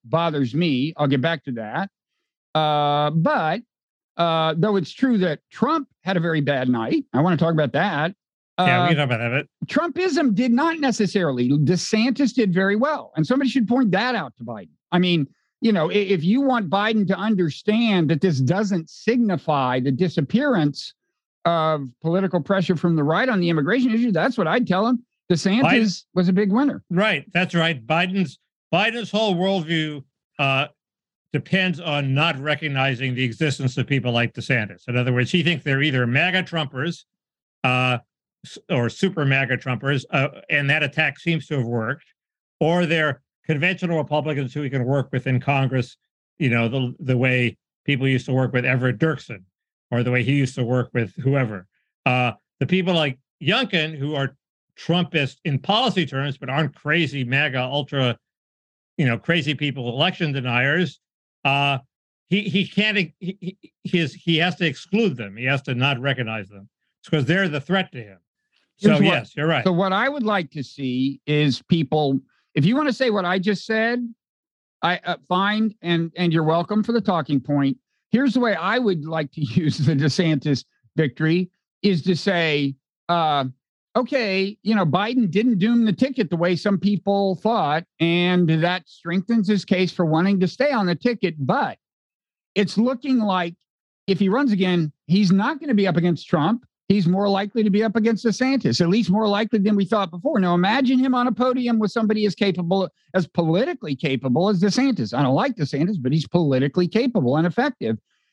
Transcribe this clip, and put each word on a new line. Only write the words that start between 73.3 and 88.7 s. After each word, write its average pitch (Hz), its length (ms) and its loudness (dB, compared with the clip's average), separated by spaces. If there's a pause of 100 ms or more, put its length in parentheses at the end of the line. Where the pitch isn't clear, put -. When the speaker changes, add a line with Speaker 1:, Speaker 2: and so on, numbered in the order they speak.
Speaker 1:
just 190 260 -4
said, 233 420 -2 (760)
I, 170 200 -2
uh, 170 140 -6 (100)
fine, 202 540 0
and, 165 340 -2
and 175 160 0
you're 160 120 2
welcome 170 400 0
for - 80 -4
the 233 100 0
talking 156 380 0
point. 139 380 0 (340)
Here's 254 240 2
the 262 40 2
way 233 160 2
I 190 220 -2
would 185 280 0
like 160 280 -4
to 156 80 -10
<laughs> - 0 -
use 147 380 0
the 151 160 2
DeSantis 147 680 0 (320)
victory 160 540 0 (320)
is 185 220 2
to 185 120 2
say, 151 600 0 (340)
uh, 156 360 0 (500)
okay, 214 680 -2
you 214 100 0
know, 202 120 2
Biden 208 440 0
didn't 214 300 2
doom 233 240 4
the 214 80 2
ticket 240 380 -2
the 170 80 -2
way 175 180 0
some 202 240 0
people 196 560 0
thought, 175 480 0 (160)
and 175 480 2
that 170 400 0